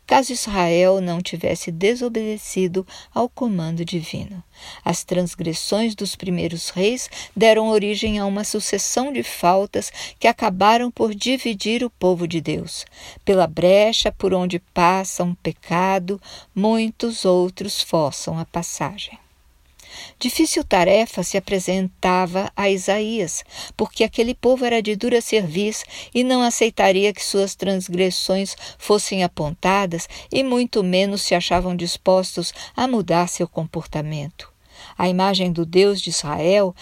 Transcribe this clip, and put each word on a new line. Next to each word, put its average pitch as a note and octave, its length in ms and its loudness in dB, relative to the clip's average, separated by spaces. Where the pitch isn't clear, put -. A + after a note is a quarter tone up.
caso C4 260 2
Israel F#3 640 2
não F3 220 -2
tivesse F3 500 -6
desobedecido G#3 1120 -2
ao A#3+ 160 0
comando E3+ 560 -4
divino. F3 580 -8
As E3+ 200 0
transgressões F3+ 880 -2
dos G3 220 -8
primeiros E3+ 540 -4
reis G#3+ 380 -2
deram A3 340 6
origem G#3 480 0
a G3+ 80 -2
uma G3+ 180 -2
sucessão A#3 680 -4
de A#3+ 80 -4
faltas F#3+ 720 0
que - 80 2
acabaram A3+ 640 2
por A3+ 240 -2
dividir A#3 720 -2
o A#3+ 80 -4
povo F3+ 360 2
de E3 140 -4
Deus. E3 440 -6
Pela F#3 220 4
brecha G3 680 4
por F#3+ 220 -2
onde F3+ 240 0
passa F#3 640 0
um F3 120 -2
pecado, F#3 840 -2
muitos A3+ 680 0
outros F#3 600 0
forçam D#3+ 560 -2
a E3 60 -6
passagem. E3+ 720 -8
Difícil D4+ 440 0
tarefa F#3+ 600 4
se - 120 -4
apresentava F#3 1200 -2
a G3+ 140 2
Isaías, G3 720 -2
porque - 280 -2
aquele A#3 320 0
povo B3+ 280 2
era A#3 200 2
de G#3+ 120 -2
dura A#3 240 0
cerviz G#3 640 -2
e A#3+ 100 2
não B3+ 200 2
aceitaria G3+ 680 4
que - 140 -8
suas G3 300 0
transgressões F#3 1000 -2
fossem G3+ 460 0
apontadas F3 840 -2
e C4 120 2
muito B3 400 0
menos G3 400 0
se - 100 0
achavam F3+ 420 0
dispostos F3+ 800 0
a B3+ 120 0
mudar F3 400 2
seu F3 200 -4
comportamento. D#3 1000 -8
A F3+ 120 0
imagem F#3 420 2
do E3+ 140 -2
Deus F#3 360 4
de F3+ 80 -8
Israel E3+ 720 2